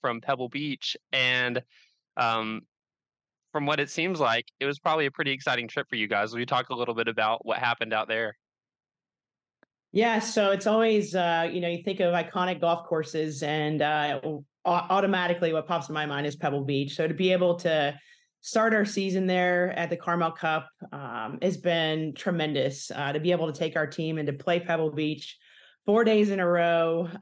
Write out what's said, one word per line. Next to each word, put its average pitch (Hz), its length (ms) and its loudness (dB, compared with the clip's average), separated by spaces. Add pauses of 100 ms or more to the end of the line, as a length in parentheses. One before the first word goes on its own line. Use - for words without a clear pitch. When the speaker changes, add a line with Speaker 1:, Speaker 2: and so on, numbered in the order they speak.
Speaker 1:
from 117 200 -2
Pebble 127 280 -2
Beach, 143 480 -6 (160)
and, 127 500 0 (540)
um, 110 460 -2 (880)
from 147 120 -2
what 147 140 0
it 143 120 -2
seems 170 280 -2
like, 117 260 2 (140)
it 139 80 -2
was 143 140 -4
probably 160 260 0
a 135 60 -4
pretty 151 180 -4
exciting 127 380 -2
trip 139 200 -6
for 127 60 -8
you 107 140 -2
guys. 107 240 0
Will 120 80 -4
you 123 60 -4
talk 127 240 0
a 131 40 -6
little 120 200 -2
bit 113 120 -2
about 113 400 0
what 110 120 -2
happened 120 340 -2
out 107 160 -2
there? 110 280 -4 (1600)
Speaker 2:
Yeah, 220 260 2
so 214 320 2
it's 196 160 0
always, 220 480 4
uh, 170 340 2
you 180 120 -4
know, 175 80 -2
you 170 160 -4
think 190 160 -2
of 175 120 4
iconic 175 480 -2
golf 170 280 0
courses 156 560 -2
and, 151 380 0
uh, 147 420 0
au-, 147 200 -6 (200)
automatically 175 880 2
what 156 160 -2
pops 170 200 -2
in 151 60 -8
my 151 120 -2
mind 143 200 -2
is 143 80 -4
Pebble 139 300 -2
Beach. 139 320 -2
So 160 100 2
to 160 80 -2
be 185 160 2
able 180 300 4
to 151 360 0 (440)
start 220 320 2
our 208 120 4
season 190 420 0
there 180 500 2
at 165 140 -2
the 175 60 -2
Carmel 170 340 0
Cup, 160 380 -2 (240)
um, 123 500 -8
has 180 140 0
been 160 580 0
tremendous. 147 760 -2
Uh, 143 240 -4
to 151 60 -2
be 175 140 2
able 165 180 0
to - 20 -4
take 156 220 -4
our 156 120 0
team 160 300 -4
and 151 120 -2
to 143 40 0
play 170 280 0
Pebble 160 320 0
Beach 151 440 -6 (480)
four 220 200 6
days 214 260 6
in 196 80 0
a 180 80 2
row, 170 600 4 (140)